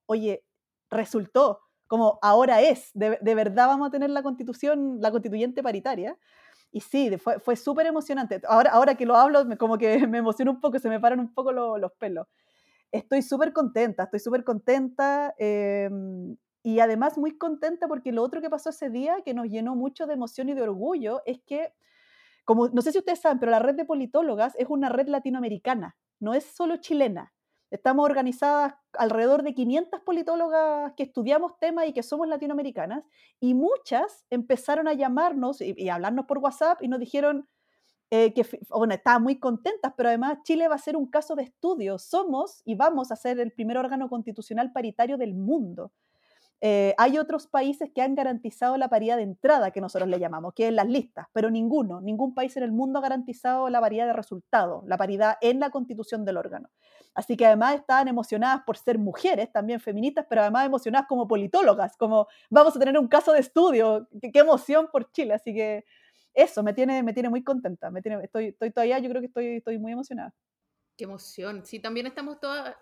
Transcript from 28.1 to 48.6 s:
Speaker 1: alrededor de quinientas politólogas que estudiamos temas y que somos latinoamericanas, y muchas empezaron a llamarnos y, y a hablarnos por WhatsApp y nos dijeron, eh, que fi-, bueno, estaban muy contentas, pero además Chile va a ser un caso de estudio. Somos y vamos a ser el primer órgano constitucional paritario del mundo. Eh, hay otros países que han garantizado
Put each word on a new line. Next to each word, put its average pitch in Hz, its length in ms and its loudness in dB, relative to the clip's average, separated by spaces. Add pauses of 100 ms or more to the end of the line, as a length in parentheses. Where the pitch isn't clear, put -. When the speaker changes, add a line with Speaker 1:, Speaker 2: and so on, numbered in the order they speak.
Speaker 1:
alrededor 233 500 2
de 285 100 -4
quinientas 285 480 -2
politólogas 320 960 -2
que 285 60 -6
estudiamos 285 560 -2
temas 330 280 -2
y 277 60 -6
que 247 80 -4
somos 302 260 -6
latinoamericanas, 285 760 -6 (360)
y 247 140 0
muchas 339 800 -2
empezaron 262 560 -2
a 302 60 0
llamarnos 269 680 -2
y, 190 160 -6
y 185 120 -6
a 175 60 -2
hablarnos 226 300 -4
por 285 140 -4
WhatsApp 311 420 0
y 262 60 -6
nos 254 120 -4
dijeron, 285 480 -2 (640)
eh, 226 220 4
que 233 100 2
fi-, - 160 -14 (120)
bueno, 214 240 0
estaban 240 260 4
muy 269 160 0
contentas, 269 580 -4
pero 240 140 0
además 262 340 0
Chile 330 240 2
va 302 80 0
a 285 40 -4
ser 311 180 -6
un 277 140 -2
caso 302 240 -2
de 277 80 -4
estudio. 240 560 -4
Somos 349 640 -4
y 226 80 -4
vamos 262 380 0
a 220 40 -8
ser 247 240 -4
el 233 120 -4
primer 233 260 -6
órgano 254 320 -6
constitucional 240 640 -8
paritario 240 440 -4
del 220 180 -6
mundo. 196 580 -4 (680)
Eh, 202 360 2
hay 262 200 4
otros 311 300 -4
países 277 460 -2
que 254 80 -2
han 269 140 -2
garantizado 254 600 -4